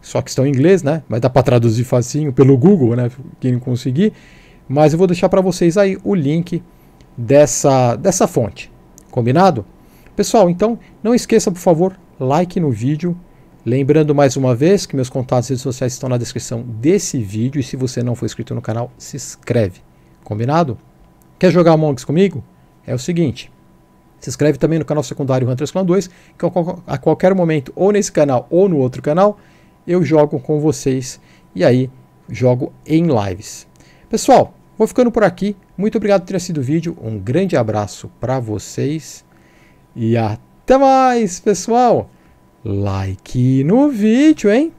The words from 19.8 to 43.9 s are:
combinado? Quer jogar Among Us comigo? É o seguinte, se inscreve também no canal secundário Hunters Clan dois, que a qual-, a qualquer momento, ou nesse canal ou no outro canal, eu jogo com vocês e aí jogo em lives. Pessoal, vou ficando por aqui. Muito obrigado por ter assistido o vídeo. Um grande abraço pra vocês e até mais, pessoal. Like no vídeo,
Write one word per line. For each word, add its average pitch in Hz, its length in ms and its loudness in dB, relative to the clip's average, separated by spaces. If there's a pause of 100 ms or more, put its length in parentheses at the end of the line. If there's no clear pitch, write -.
combinado? 120 560 -2 (640)
Quer 180 100 4
jogar 170 220 4
Among 151 240 2
Us - 80 -14
comigo? 165 400 0 (420)
É 120 80 -6
o 127 60 -4
seguinte, 170 500 -4 (680)
se - 100 -14
inscreve 143 280 0
também 160 220 0
no 147 60 -4
canal 151 160 -2
secundário 131 480 -2
Hunters 131 220 -6
Clan 185 140 -2
dois, 185 240 0 (280)
que - 80 -6
a 170 40 0
qual-, 175 360 -4
a 135 120 -6
qualquer 185 360 2
momento, 160 400 -2
ou 190 200 0
nesse 208 180 -2
canal 139 380 0
ou 180 180 2
no 175 120 0
outro 127 220 -2
canal, 190 380 0 (460)
eu 180 160 0
jogo 147 380 2
com 151 220 -2
vocês 131 580 -4 (340)
e 185 80 -4
aí 127 300 2 (380)
jogo 123 420 0 (160)
em 165 200 2
lives. 101 600 -4 (420)
Pessoal, 226 440 2 (240)
vou 220 100 0
ficando 240 240 0
por 214 140 2
aqui. 190 320 -2 (200)
Muito 214 200 -2
obrigado 196 240 2
por 180 60 -18
ter 190 100 -6
assistido 170 220 -6
o 131 40 -4
vídeo. 160 400 -4
Um 110 160 -8
grande 151 380 -2
abraço 107 600 -4
pra 131 220 -4
vocês 123 840 -8 (680)
e 113 220 -2
até 113 600 -2
mais, 262 640 2
pessoal. 220 680 0 (540)
Like 101 1040 -2
no 254 240 4
vídeo, 233 600 2